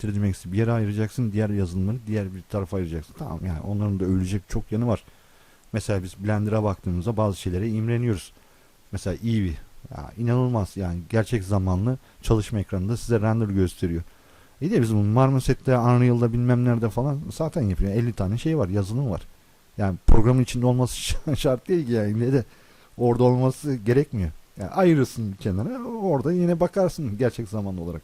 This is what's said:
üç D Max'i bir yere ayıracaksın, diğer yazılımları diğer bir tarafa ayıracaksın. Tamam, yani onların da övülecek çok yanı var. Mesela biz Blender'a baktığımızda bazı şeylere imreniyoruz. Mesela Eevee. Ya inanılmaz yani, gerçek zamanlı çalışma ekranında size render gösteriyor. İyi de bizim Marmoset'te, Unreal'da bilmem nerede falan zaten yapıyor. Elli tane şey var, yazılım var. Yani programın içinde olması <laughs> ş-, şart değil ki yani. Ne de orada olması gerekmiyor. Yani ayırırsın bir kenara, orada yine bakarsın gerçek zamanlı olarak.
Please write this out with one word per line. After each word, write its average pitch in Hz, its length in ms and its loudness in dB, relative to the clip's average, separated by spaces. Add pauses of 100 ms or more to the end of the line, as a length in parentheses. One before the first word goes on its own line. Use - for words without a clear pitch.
üç 104 120 -4
D 101 40 -2
Max'i 95 320 -2
bir 95 60 -4
yere 113 140 2
ayıracaksın, 110 600 -2
diğer 104 180 0
yazılımları 98 480 -2 (100)
diğer 101 280 -4
bir 92 140 -14
tarafa 101 280 -4
ayıracaksın. 82 420 -6
Tamam, 85 260 -8
yani 80 140 -4
onların 101 400 -2
da 92 60 -2
övülecek 92 440 0
çok - 220 -4
yanı 117 160 0
var. 107 160 0 (720)
Mesela 101 300 -2
biz 92 160 -12
Blender'a 107 440 0
baktığımızda 95 540 -2
bazı 104 220 0
şeylere 95 300 -2
imreniyoruz. 113 600 -2 (600)
Mesela 95 320 -4
Eevee. 107 300 0 (440)
Ya - 200 -14
inanılmaz 120 600 0
yani, 87 220 -4 (100)
gerçek 113 340 0
zamanlı 95 540 0 (240)
çalışma 110 380 0
ekranında 98 380 -4
size 117 240 0
render 110 240 0
gösteriyor. 90 560 0 (600)
İyi 170 100 -2
de 202 100 4
bizim 110 160 2
Marmoset'te, 127 800 2
Unreal'da 120 560 4
bilmem 123 320 2
nerede 117 240 2
falan 139 300 -4 (140)
zaten 160 280 -4
yapıyor. 98 300 0
Elli 117 220 0
tane 101 240 -2
şey 160 200 -2
var, 101 120 0
yazılım 104 400 -2
var. 85 120 -4 (560)
Yani 95 200 -2 (100)
programın 123 360 10
içinde 120 220 -2
olması 123 300 2
<laughs> - 60 -8
ş-, - 340 -2
şart 127 320 0
değil 175 180 0
ki 117 60 -2
yani. 107 280 0
Ne 123 140 2
de 123 100 4 (540)
orada 120 260 2
olması 127 520 2
gerekmiyor. 113 560 0 (260)
Yani 95 120 -8
ayırırsın 139 640 2
bir 95 60 -10
kenara, 135 460 -4
orada 190 500 -2
yine 175 260 2
bakarsın 165 580 -2
gerçek 117 300 -2
zamanlı 98 340 -6
olarak. 82 220 -8